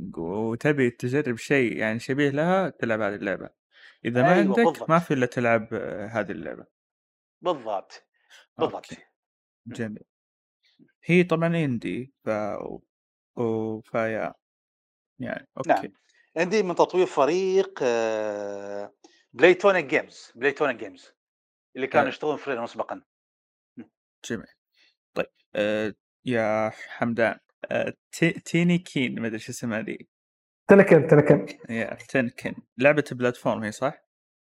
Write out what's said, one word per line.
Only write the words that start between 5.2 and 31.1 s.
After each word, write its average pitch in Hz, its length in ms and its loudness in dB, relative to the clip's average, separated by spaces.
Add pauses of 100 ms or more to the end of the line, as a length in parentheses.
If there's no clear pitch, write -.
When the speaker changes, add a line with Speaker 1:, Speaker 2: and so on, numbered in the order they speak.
Speaker 1:
تلعب، 117 460 0
آه، 101 340 -6
هذه 107 260 -4
اللعبة. 76 340 -12 (760)
Speaker 2:
بالضبط. 117 640 -6 (520)
بالضبط. 127 160 -2
Speaker 1:
أوكي. - 220 -16 (680)
Speaker 2:
مم. 120 80 -14
Speaker 1:
جميل. 110 300 -10 (1000)
هي 175 200 4
طبعا 170 220 0
إندي، 135 680 -4 (120)
ف-، 107 320 -4 (800)
و-، 110 440 -4
فيا، 113 540 -4 (840)
يعني، - 380 -10
أوكي. - 140 -6
Speaker 2:
نعم. - 220 0 (440)
عندي 185 260 0
من 175 120 -4
تطوير 170 320 4
فريق، 185 760 0
آه، 104 1080 -2 (400)
بلايتونيك 175 520 6
جيمز، 131 500 -4
بلايتونيك 135 420 0
جيمز، 95 360 -16 (640)
اللي 131 100 -2
كانوا 139 200 2
Speaker 1:
آه. - 20 -4
Speaker 2:
يشتغلون 143 280 -4
فريق 127 240 -6
مسبقا. - 420 -8 (720)
مم. 113 140 -18 (340)
Speaker 1:
جميل. 110 220 -8 (680)
طيب، - 120 -4 (280)
آه، 107 400 -2 (300)
يا 110 460 -2
حمدان، 117 680 -2 (260)
آه، - 300 -4 (180)
تي-، - 280 0
تيني 175 380 2
كين، 127 420 -4
ما 113 60 -4
أدري 110 120 -6
شو 123 140 -12
اسمها 113 300 -6
ذي. - 260 -12 (600)
Speaker 3:
تنكن، 190 380 8
تنكن. 147 520 6 (160)